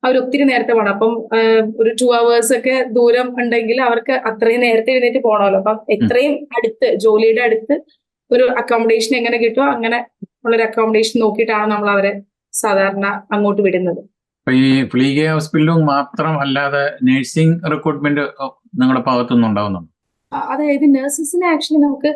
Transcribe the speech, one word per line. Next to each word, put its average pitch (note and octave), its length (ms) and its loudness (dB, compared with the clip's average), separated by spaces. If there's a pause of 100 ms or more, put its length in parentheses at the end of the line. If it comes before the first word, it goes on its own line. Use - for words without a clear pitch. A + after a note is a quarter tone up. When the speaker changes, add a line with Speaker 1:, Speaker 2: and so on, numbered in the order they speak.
Speaker 1:
അവർ B3+ 140 2
ഒത്തിരി C4 260 0
നേരത്തെ A#3+ 280 2
പോണം. G#3+ 160 2
അപ്പം, A3+ 500 -2
ഏഹ്, A3 400 2
ഒരു A3+ 220 0
ടു B3+ 40 2
അവേഴ്സ് A#3 480 2
ഒക്കെ B3+ 380 0
ദൂരം B3 500 2
ഉണ്ടെങ്കിൽ A#3 420 0
അവർക്ക് A#3 300 0
അത്രയും A3+ 480 0
നേരത്തെ A#3 300 2
എഴുന്നേറ്റ് A#3+ 320 0
പോകണമല്ലോ. G3+ 380 2
അപ്പം G#3+ 140 0
Speaker 2:
ഉം. - 180 -6
Speaker 1:
എത്രയും A#3+ 400 2
അടുത്ത്, A#3 640 -2
ജോലിയുടെ A3 460 2
അടുത്ത് A3+ 420 -2 (480)
ഒരു B3 280 2
അക്കോമഡേഷൻ A3+ 580 0
എങ്ങനെ A#3 220 -2
കിട്ടുമോ A#3 280 0
അങ്ങനെ A#3 400 -2 (380)
ഉള്ളൊരു A#3 180 2
അക്കോമഡേഷൻ A3 580 0
നോക്കിയിട്ടാണ് G#3+ 500 0
നമ്മൾ G#3 200 -2
അവരെ G3+ 320 0 (300)
സാധാരണ G3 680 -2 (100)
അങ്ങോട്ട് G#3 300 0
വിടുന്നത്. F3+ 360 0
Speaker 2:
അപ്പൊ - 540 -10
ഈ C3 360 2
ഫ്ലീഗെ C#3 440 0
ഹൗസ് D#3 220 -2
ബിൽഡിംഗ് D#3+ 300 4
മാത്രം D3 560 -2
അല്ലാതെ C#3 640 -2
നഴ്സിംഗ് D#3+ 680 0
റിക്രൂട്ട്മെന്റ്, D3 500 -2
ഓ, C#3 280 -6 (260)
നിങ്ങളുടെ B2+ 320 0
ഭാഗത്തുനിന്ന് A#2+ 420 0
ഉണ്ടാവുന്നുണ്ടോ? G2+ 880 -8
Speaker 1:
ആ, F3 40 -6 (140)
അതായത് C#4+ 300 -4
നഴ്സസിന് C#4+ 640 0
actually D4+ 360 0
നമുക്ക്, C#4+ 320 -2